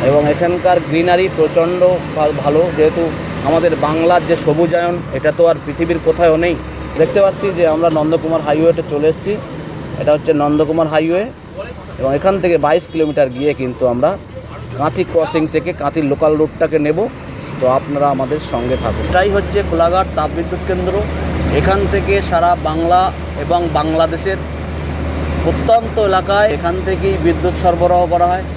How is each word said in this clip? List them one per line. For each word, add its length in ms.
এবং 120
এখানকার 440
গ্রিনারি 360
প্রচণ্ড 440
ভা-, 280
ভালো, 180
যেহেতু 260
আমাদের 260
বাংলার 440
যে 60
সবুজায়ন, 500
এটা 200
তো 140
আর 140
পৃথিবীর 420
কোথাও 360
নেই। 120
দেখতে 220
পাচ্ছি 260
যে 60
আমরা 240
নন্দকুমার 500
হাইওয়েতে 440
চলে 200
এসেছি, 220
এটা 140
হচ্ছে 160
নন্দকুমার 520
হাইওয়ে 300
এবং 180
এখান 260
থেকে 120
বাইশ 260
কিলোমিটার 440
গিয়ে 160
কিন্তু 220
আমরা 160
কাঁথি 340
ক্রসিং 320
থেকে 160
কাঁথির 300
লোকাল 280
রুটটাকে 460
নেব। 140
তো 60
আপনারা 380
আমাদের 240
সঙ্গে 320
থাকুন। 220
এটাই 300
হচ্ছে 240
কোলাঘাট 380
তাপবিদ্যুৎ 520
কেন্দ্র। 240
এখান 200
থেকে 200
সারা 220
বাংলা 340
এবং 160
বাংলাদেশের 600
প্রত্যন্ত 520
এলাকায় 460
এখান 200
থেকেই 280
বিদ্যুৎ 380
সরবরাহ 380
করা 180
হয়। 140